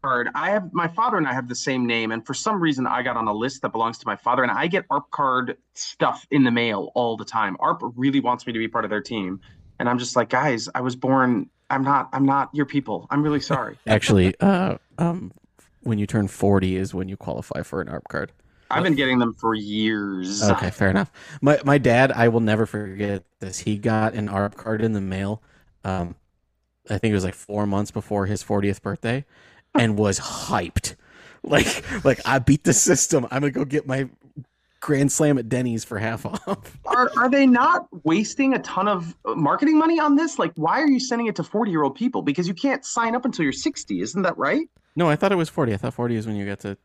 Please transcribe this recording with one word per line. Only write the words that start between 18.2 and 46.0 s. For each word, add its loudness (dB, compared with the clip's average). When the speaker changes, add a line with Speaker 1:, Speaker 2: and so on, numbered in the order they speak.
Speaker 1:
I've 0
been 4
getting 2
them 0
for -2
years. -2
Speaker 2:
Okay, 2
fair 0
enough. 0
My, 6
my 6
dad, 6
I 4
will 4
never 2
forget -6
this. -10
He -4
got 2
an -4
arp -2
card -4
in 2
the 0
mail. -4
Um, -4
I -2
think 0
it 2
was, 2
like, -4
four -4
months -2
before -2
his -4
fortieth 0
birthday, -4
and 2
was 2
hyped. -4
Like, 0
like, 2
"I 2
beat 2
the 2
system. 2
I'm -2
gonna 0
go -4
get -4
my -2
Grand 2
Slam 4
at -6
Denny's -2
for -8
half -4
off." -8
<laughs> -20
Speaker 1:
Are, 2
are 2
they 6
not 4
wasting 2
a 0
ton -2
of, -4
uh, -2
marketing 2
money 4
on 4
this? 0
Like, 0
why 0
are 2
you 4
sending -2
it -2
to -4
forty-year-old 0
people? -2
Because 0
you -2
can't -2
sign -2
up -4
until -2
you're 2
sixty, -6
isn't -4
that 0
right? 0
Speaker 2:
No, 2
I 4
thought 2
it 2
was 0
forty. 0
I -2
thought -4
forty -2